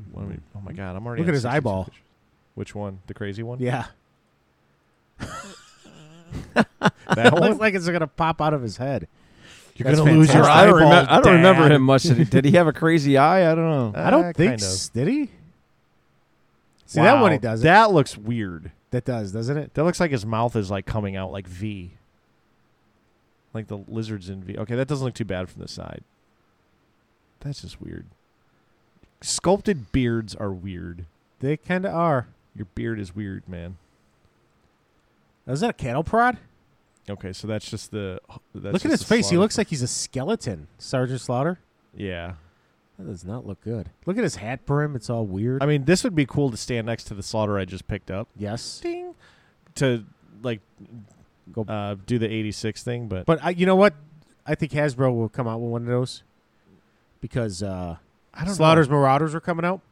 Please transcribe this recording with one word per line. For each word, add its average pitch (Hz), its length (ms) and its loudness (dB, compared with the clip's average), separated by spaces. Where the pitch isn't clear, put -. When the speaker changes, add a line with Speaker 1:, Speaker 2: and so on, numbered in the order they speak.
Speaker 1:
What 101 100 -12
am 98 100 -10
I, - 260 -18
oh - 40 -16
my 92 100 -14
God, 92 240 -10
I'm 107 100 -12
already 120 160 -4
Speaker 2:
Look 165 60 -2
Speaker 1:
on - 20 2
Speaker 2:
at 156 40 2
his 131 80 -2
Speaker 1:
sixty-two 120 140 -4
Speaker 2:
eyeball. 98 280 -2
Speaker 1:
pictures. - 180 -20
Which 104 200 -12
one? 98 320 -12
The 101 80 -14
crazy 101 280 -10
one? 120 180 -12
Speaker 2:
Yeah. 123 260 -4
Speaker 1:
<laughs> - 60 -12
That - 120 4
Speaker 2:
<laughs> - 280 4
Looks - 60 2
Speaker 1:
one? 208 180 2
Speaker 2:
like 214 160 0
it's 175 140 -4
gonna 170 180 -2
pop 160 340 -4
out 156 140 0
of 139 80 -4
his 107 140 -8
head. 131 320 -6
Speaker 1:
You're - 100 -6
Speaker 2:
That's 147 120 4
Speaker 1:
gonna 156 140 6
lose 156 220 8
your 156 100 10
Speaker 2:
fantastic. 147 120 8
Speaker 3:
I 185 100 12
don't 165 160 10
Speaker 1:
eyeball, 151 100 10
Speaker 3:
remem-, 175 160 8
I 160 140 6
don't 202 140 8
remember 175 260 8
Speaker 1:
Dad. 151 100 8
Speaker 3:
him 143 100 6
much. 131 200 6
Did 143 160 4
he, 160 60 6
did 127 200 4
he 143 80 4
have 175 140 8
a 151 60 2
crazy 151 440 2
eye? 165 340 4
I 160 40 4
don't 165 160 0
know. 127 240 0
Speaker 2:
I - 160 -2
don't 285 160 4
Speaker 1:
Uh, 175 80 -6
Speaker 2:
think - 160 2
Speaker 1:
kind 113 120 -4
of. 98 60 -4
Speaker 2:
s-, 92 220 -6
did 127 180 -2
he? 277 220 -2
See, 160 140 -2
that 247 200 6
one 208 120 6
he 147 60 0
Speaker 1:
Wow, 107 40 -14
Speaker 2:
doesn't. 113 220 -2
Speaker 1:
that 202 280 6
looks 143 260 2
weird. 101 540 -8
Speaker 2:
That 127 140 -4
does, 110 280 -6
doesn't 113 240 -4
it? 147 180 -10
Speaker 1:
That 143 100 2
looks 175 160 0
like 175 100 0
his 113 160 -4
mouth 113 300 -2
is, 98 140 -4
like, 98 160 -6
coming 101 300 -6
out 95 140 -8
like 95 160 -12
V. 90 460 -12
Like 110 140 -12
the 104 100 -10
lizards 107 400 -10
in 95 140 -12
V. 95 160 -12
Okay, 107 160 -8
that 131 140 -4
doesn't 135 160 -4
look 123 100 -6
too 117 100 -8
bad 92 240 -8
from - 140 -18
the 82 60 -16
side. - 340 -16
That's 143 220 -12
just - 180 -16
weird. - 260 -14
Sculpted 180 720 -4
beards 117 420 -2
are 98 180 -8
weird. 87 540 -12
Speaker 2:
They 147 160 -4
kinda 185 340 -6
are. 165 360 -2
Speaker 1:
Your 107 200 -12
beard 117 260 -6
is 90 160 -12
weird, 98 320 -10
man. 87 280 -14
Speaker 2:
Is 135 140 -4
that 233 100 -2
a - 40 -6
cattle 139 300 -6
prod? 240 320 0
Speaker 1:
Okay, 98 220 -12
so - 140 -14
that's 107 240 -8
just - 200 -12
the, 98 300 -10
that's 95 100 -14
Speaker 2:
Look 101 100 -8
at 190 80 -4
Speaker 1:
just - 20 -6
Speaker 2:
his 294 160 0
Speaker 1:
the - 60 -14
Speaker 2:
face. 220 100 2
He 233 140 2
Speaker 1:
slaughter. 175 80 2
Speaker 2:
looks 208 180 0
like - 120 -2
he's 147 120 -6
a 120 80 -4
skeleton, 127 800 -8
Sergeant 127 460 -6
Slaughter. 143 360 -4
Speaker 1:
Yeah. 90 380 -10
Speaker 2:
That 95 80 -18
does 87 180 -14
not 104 220 -12
look 98 180 -14
good. 110 240 -10
Look 190 140 -6
at 240 60 -2
his 156 120 -4
hat 117 300 -12
brim. 147 280 -2
It's 123 140 -12
all 117 160 -4
weird. 110 380 -4
Speaker 1:
I 139 40 0
mean, 147 200 0
this 175 180 2
would 226 100 -2
be 147 120 0
cool 143 240 -2
to 110 80 -10
stand 117 280 -6
next 117 180 -6
to - 100 -14
the 101 80 -12
Slaughter 104 360 -4
I 95 60 -4
just 92 240 -14
picked - 220 -8
up. 98 260 -10
Speaker 2:
Yes. 104 440 -10
Speaker 1:
Ding. 349 340 -10
To, 123 280 -2
like, 117 180 -8
Speaker 2:
Go. 110 120 -8
Speaker 1:
uh, 101 420 -8
do 123 140 -2
the 110 120 -4
eighty-six 107 520 -8
thing, 120 260 -8
but 92 160 -8
Speaker 2:
But 160 180 -2
I, 160 80 -4
you 180 140 -2
know 185 120 4
what? 196 180 4
I 151 100 -4
think 151 180 -6
Hasbro 135 440 0
will 113 140 -4
come 123 180 -8
out 113 120 -8
with 117 100 -8
one 117 120 -6
of 120 60 -10
those 123 340 -4
because, 110 400 -6
uh, 90 340 -8
Speaker 1:
I 156 100 -10
don't 196 100 -4
Speaker 2:
Slaughter's 160 360 4
Speaker 1:
know. 147 60 2
Speaker 2:
Marauders 143 380 2
are 165 60 -6
coming 165 240 -6
out. 185 160 -4